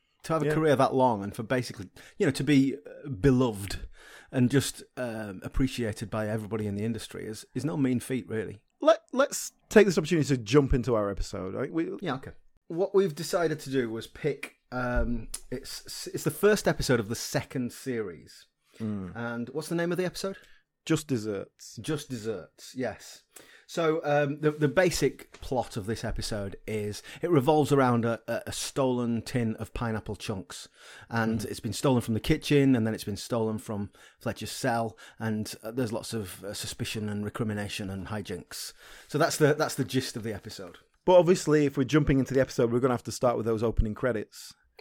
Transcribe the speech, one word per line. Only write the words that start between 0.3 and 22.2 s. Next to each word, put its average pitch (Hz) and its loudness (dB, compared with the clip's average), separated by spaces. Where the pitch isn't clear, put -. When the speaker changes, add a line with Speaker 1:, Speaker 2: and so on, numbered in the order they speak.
Speaker 1:
have 156 0
a 139 2
Speaker 2:
Yeah. 151 2
Speaker 1:
career 151 6
that 123 4
long 123 4
and 104 -6
for 120 -6
basically, 117 -4
you 196 2
know, 139 4
to 143 -4
be, 135 6
uh, - -16
beloved 113 2
and 123 4
just, - 0
um, 110 -8
appreciated 113 -2
by 107 -2
everybody 107 -4
in 101 -4
the 104 -4
industry 113 -6
is, 107 -12
is 127 -4
no 165 -4
mean 127 0
feat, - -6
really. 101 -6
Speaker 2:
Let, 320 6
let's - -2
take 214 10
this 170 2
opportunity 156 2
to 143 2
jump 123 4
into 123 2
our 104 2
episode. 98 -6
I, 127 -4
we 165 -2
Speaker 1:
Yeah, 151 -4
okay. - -14
What 180 -2
we've 190 4
decided 160 0
to 139 -12
do 123 0
was 113 -8
pick, - -6
um, 120 0
it's, - -12
it's 139 -8
the 156 -2
first 202 4
episode 165 2
of 98 -4
the 113 -4
second 127 -4
series. 104 -8
Speaker 2:
Mm. 101 -6
Speaker 1:
And 117 -6
what's 151 -8
the 175 -2
name 170 0
of 180 -2
the 185 0
episode? 190 -6
Speaker 2:
Just 156 0
Desserts. 107 -6
Speaker 1:
Just 147 -6
Desserts, 107 -10